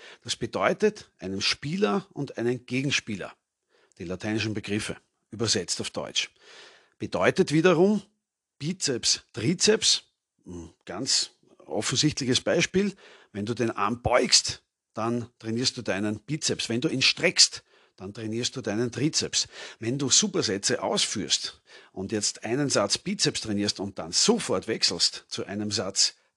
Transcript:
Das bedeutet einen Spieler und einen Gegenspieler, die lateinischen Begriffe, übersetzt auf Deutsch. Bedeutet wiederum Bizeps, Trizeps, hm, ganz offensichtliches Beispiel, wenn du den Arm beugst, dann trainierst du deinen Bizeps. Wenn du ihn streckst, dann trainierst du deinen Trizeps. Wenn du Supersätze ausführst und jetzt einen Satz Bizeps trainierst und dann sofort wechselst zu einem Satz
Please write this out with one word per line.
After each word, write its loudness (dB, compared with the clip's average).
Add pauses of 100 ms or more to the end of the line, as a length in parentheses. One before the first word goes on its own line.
(220)
Das -6
bedeutet 0
einen -6
Spieler -2
und -8
einen -2
Gegenspieler, -4 (600)
die -10
lateinischen -2
Begriffe, -4 (340)
übersetzt -2
auf -6
Deutsch. -4 (720)
Bedeutet 2
wiederum 6 (580)
Bizeps, -2 (100)
Trizeps, 2 (420)
hm, -12 (120)
ganz -2 (340)
offensichtliches 0
Beispiel, 2 (380)
wenn -4
du -2
den 0
Arm -2
beugst, 2 (300)
dann -2 (100)
trainierst -2
du -8
deinen -2
Bizeps. -4
Wenn 0
du 2
ihn -2
streckst, 4 (340)
dann -10
trainierst -4
du -8
deinen 0
Trizeps. 0 (320)
Wenn -2
du 0
Supersätze 2
ausführst -2 (300)
und -8
jetzt -2
einen 0
Satz 2
Bizeps -2
trainierst -2
und -8
dann -10
sofort 2
wechselst -2
zu -8
einem -6
Satz 0 (220)